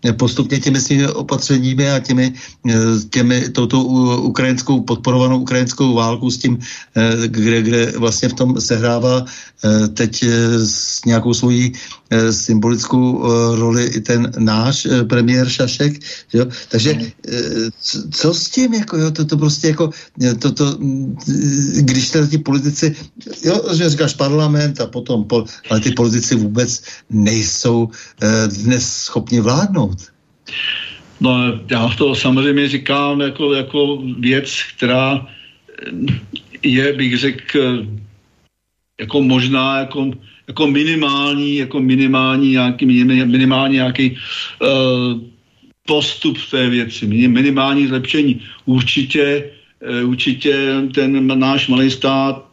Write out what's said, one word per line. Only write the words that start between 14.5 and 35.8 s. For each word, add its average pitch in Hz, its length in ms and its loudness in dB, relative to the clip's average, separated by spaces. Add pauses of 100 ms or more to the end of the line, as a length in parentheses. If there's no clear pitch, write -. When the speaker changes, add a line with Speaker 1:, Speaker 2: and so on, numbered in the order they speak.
Speaker 1:
eh, 123 180 2
premiér 123 460 2
Šašek, 143 440 0 (400)
jo? 127 140 2 (220)
Takže, 117 240 0
Speaker 2:
Mhm. 117 120 -4 (220)
Speaker 1:
eh, 113 520 -4
c-, - 320 -6
co 160 220 0
s - 160 -4
tím, 254 240 2
jako, 208 240 -2
jo? 156 140 0
To, 151 140 -2
to 151 120 0
prostě, 151 300 0
jako, 156 220 0 (340)
eh, 123 120 2
to, 131 160 -2
to, 147 140 0 (140)
mm, 135 360 -4 (640)
když 127 300 2
teda 151 180 2
ti 151 100 0
politici, 147 580 0 (480)
jo, 175 120 2 (200)
že 165 140 2
říkáš 147 240 0
parlament 147 680 0
a 113 60 -4
potom 117 360 -2
pol-, 110 240 0 (220)
ale 107 100 2
ty 123 120 0
politici 120 440 2
vůbec 110 480 0 (260)
nejsou, 110 800 2 (320)
eh, 110 260 2
dnes 110 360 0 (240)
schopni 120 340 -2
vládnout. 131 560 0 (1200)
Speaker 2:
No, 127 100 2 (400)
já 117 260 0
to 139 180 2
samozřejmě 139 540 2
říkám 143 520 -2
jako, 143 320 -2
jako 139 500 -2 (160)
věc, 135 300 0 (280)
která, 131 440 0
eh, - 680 -20 (720)